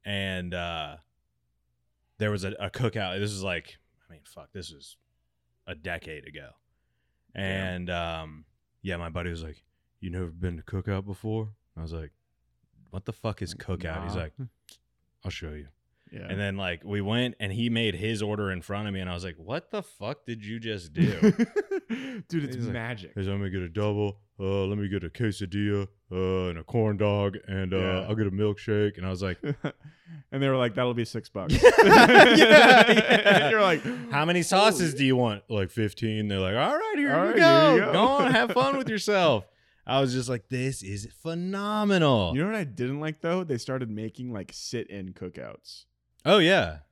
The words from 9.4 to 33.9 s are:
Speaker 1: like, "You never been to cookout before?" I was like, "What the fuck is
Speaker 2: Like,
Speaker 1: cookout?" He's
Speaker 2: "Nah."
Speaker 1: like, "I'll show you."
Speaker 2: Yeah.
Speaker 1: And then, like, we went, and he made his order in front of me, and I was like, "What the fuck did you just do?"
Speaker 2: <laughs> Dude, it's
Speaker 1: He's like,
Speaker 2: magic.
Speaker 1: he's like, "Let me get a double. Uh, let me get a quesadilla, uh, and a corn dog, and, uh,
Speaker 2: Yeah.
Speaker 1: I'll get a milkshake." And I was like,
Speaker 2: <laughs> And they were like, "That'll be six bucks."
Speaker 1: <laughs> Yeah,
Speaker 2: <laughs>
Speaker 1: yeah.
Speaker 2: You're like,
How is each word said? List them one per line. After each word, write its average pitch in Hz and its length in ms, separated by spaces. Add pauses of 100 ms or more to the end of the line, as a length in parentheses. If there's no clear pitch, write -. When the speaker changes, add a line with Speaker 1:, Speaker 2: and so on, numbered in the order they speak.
Speaker 1:
like, 78 200 (380)
"You 90 100
never 90 160
been 87 300
to 82 60
cookout 98 440
before?" 110 420 (280)
I 82 60
was 80 100
like, 78 200 (760)
"What 101 160
the 113 60
fuck - 300
is 87 140
Speaker 2:
Like, - 100
Speaker 1:
cookout?" 90 380
He's 85 100
Speaker 2:
"Nah." 90 80
Speaker 1:
like, 78 100 (920)
"I'll 95 60
show 80 220
you." 73 160 (440)
Speaker 2:
Yeah. 92 160
Speaker 1:
And 95 100
then, 98 180
like, 90 280
we 101 160
went, 113 400
and 98 100
he 117 200
made 113 260
his 107 260
order 104 300
in 90 100
front 101 240
of 98 80
me, 95 60
and 90 100
I 87 40
was 87 100
like, 85 120
"What 107 360
the 208 100
fuck - 440
did 113 180
you 113 160
just 101 320
do?" 170 180
Speaker 2:
<laughs> - 800 (400)
Dude, 165 160
it's 127 120
Speaker 1:
He's 117 100
like, 104 60
Speaker 2:
magic. 113 440
Speaker 1:
he's 98 100
like, 98 100
"Let 101 60
me 98 80
get 92 120
a 87 60
double. 104 520 (180)
Uh, 98 280
let 101 120
me 101 100
get 92 160
a 82 40
quesadilla, 101 800 (260)
uh, 92 380
and 82 80
a 82 60
corn 107 320
dog, 101 400 (120)
and, 95 240
uh, 95 60
Speaker 2:
Yeah. 92 300
Speaker 1:
I'll 107 60
get 110 120
a 95 40
milkshake." 104 680
And 90 80
I 95 40
was 92 120
like, 92 200
Speaker 2:
<laughs> 143 320 (560)
And 135 120
they 139 60
were 131 80
like, 120 180
"That'll 123 200
be 117 100
six - 240
bucks." 98 260
Speaker 1:
<laughs> - 80 (220)
Yeah, - 500
Speaker 2:
<laughs> 254 540
Speaker 1:
yeah. 208 600
Speaker 2:
You're 220 120
like, 170 200 (280)